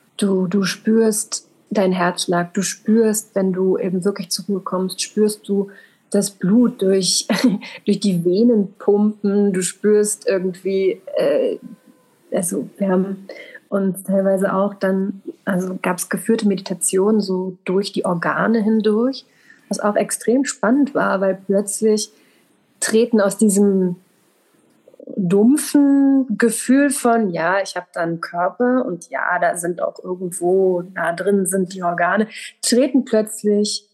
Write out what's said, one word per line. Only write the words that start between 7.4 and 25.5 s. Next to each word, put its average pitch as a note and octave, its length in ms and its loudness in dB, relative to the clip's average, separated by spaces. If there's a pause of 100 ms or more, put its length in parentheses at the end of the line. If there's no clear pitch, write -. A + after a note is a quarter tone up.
<laughs> - 280 -12
durch G3+ 160 0
die F3+ 240 0
Venen G3+ 540 2
pumpen, G3+ 720 2
du F#3 100 -2
spürst G#3 640 0
irgendwie, F#3+ 760 -2 (160)
äh, C3+ 420 0 (760)
also F#3+ 360 -4 (100)
wir G3 100 -2
haben F#3+ 380 -2 (420)
uns G3 360 -4
teilweise F#3+ 500 0
auch G3 200 0
dann, G3 480 -2 (220)
also F#3 380 -4
gab's F3+ 260 -4
geführte G#3+ 380 -2
Meditationen F#3+ 720 0
so F#3 440 -4
durch G3 280 -2
die - 120 -4
Organe F3+ 580 0
hindurch, A3 640 0 (420)
was G3+ 120 -6
auch G#3 160 0
extrem A#3 480 0
spannend C4 500 0
war, G3 260 0
weil F#3+ 260 0
plötzlich G#3 640 0 (680)
treten A3+ 420 2
aus G3 160 0
diesem F#3+ 600 2 (1200)
dumpfen C4+ 1080 4 (100)